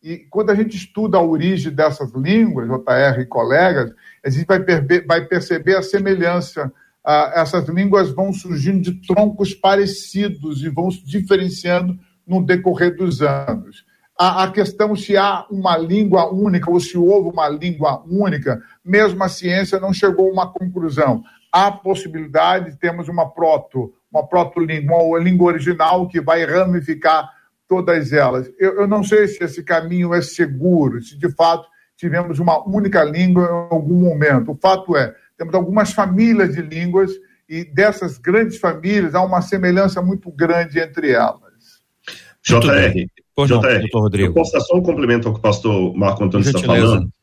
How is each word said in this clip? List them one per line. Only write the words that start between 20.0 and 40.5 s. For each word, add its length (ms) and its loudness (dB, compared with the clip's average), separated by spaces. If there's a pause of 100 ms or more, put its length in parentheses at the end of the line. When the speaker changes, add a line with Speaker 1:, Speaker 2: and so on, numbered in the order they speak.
Speaker 1:
a 40 -4
uma 180 -2
conclusão. 680 -2 (320)
Há 180 4
possibilidade 1000 -2
de 60 -20
termos 300 -6
uma 220 -2
proto, 640 -2 (180)
uma 140 -2
protolíngua, 800 0
uma 160 0
língua 280 4
original 600 0
que 120 -4
vai 260 0
ramificar 840 0 (380)
todas 460 0
elas. 440 2
Eu, 240 0
eu 60 2
não 160 0
sei 240 4
se 160 -6
esse 200 -8
caminho 500 -2
é 80 2
seguro, 800 0
se 160 -20
de 120 -2
fato 380 0 (300)
tivemos 420 -4
uma 280 0
única 360 0
língua 400 2
em 300 -2
algum 220 0
momento. 560 2
O 40 -8
fato 400 0
é, 180 0 (240)
temos 160 -8
algumas 380 0
famílias 640 2
de 60 -6
línguas 500 -2 (380)
e 140 -8
dessas 540 -2
grandes 400 0
famílias 580 -2
há 80 2
uma 180 0
semelhança 600 0
muito 300 -4
grande 480 0